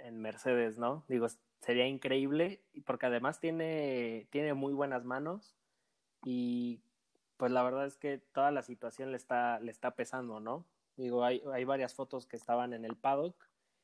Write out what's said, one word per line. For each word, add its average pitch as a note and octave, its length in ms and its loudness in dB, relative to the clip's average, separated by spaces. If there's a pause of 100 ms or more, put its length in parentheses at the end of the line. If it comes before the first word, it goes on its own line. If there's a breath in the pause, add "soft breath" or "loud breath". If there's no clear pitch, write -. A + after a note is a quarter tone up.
en A2+ 180 -10
Mercedes, A2+ 560 2
¿no? B2 300 0
Digo, A#2+ 180 4
s-, - 140 -4 (220)
sería B2 260 4
increíble, C#3 760 2 (100)
y C#3+ 80 -14
porque B2+ 260 0
además B2 320 2
tiene, D3 880 0
tiene D3 240 2
muy C#3 200 0
buenas C#3 300 0
manos, D3 540 -4 (640)
y, B2 600 -2 (540)
pues, B2+ 140 2
la B2+ 120 4
verdad C3 240 0
es C#3 100 -10
que C#3 220 -4
toda C#3 320 2
la C#3 100 0
situación B2 480 -10
le B2+ 80 -4
está, A#2+ 440 0
le A#2 100 -6
está B2 240 -4
pesando, A#2+ 440 -6
¿no? A#2+ 280 -6 (280)
Digo, B2 280 0
hay, B2 180 2 (100)
hay B2+ 140 -2
varias C3 300 0
fotos B2+ 320 -8
que - 100 -10
estaban A#2+ 360 0
en A2+ 120 -8
el A2 100 -6
paddock, C#3+ 540 -2 (340)